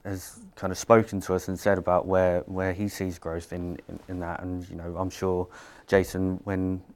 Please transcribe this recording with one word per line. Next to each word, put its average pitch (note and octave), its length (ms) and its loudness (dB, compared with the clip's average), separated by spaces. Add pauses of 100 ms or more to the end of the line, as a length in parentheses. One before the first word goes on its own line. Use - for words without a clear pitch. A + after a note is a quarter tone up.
has F#2+ 360 -10 (140)
kind F#2+ 160 -4
of F2+ 60 -2
spoken A2+ 440 6
to F#2 140 0
us F2+ 140 -2
and F#2 100 -2
said G2 200 4
about F2+ 280 2
where, F#2 340 4
where F#2+ 320 -4
he G2+ 160 -4
sees F#2 300 -6
growth E2 340 -8
in, F2 260 -6 (100)
in, E2+ 100 -12 (100)
in F#2 120 -8
that. E2+ 220 -6
And, F2+ 260 -6
you F2 80 -12
know, E2+ 200 -8
I'm F#2 140 -2
sure F2+ 380 0 (400)
Jason, F#2 560 4
when, F#2 380 -2 (140)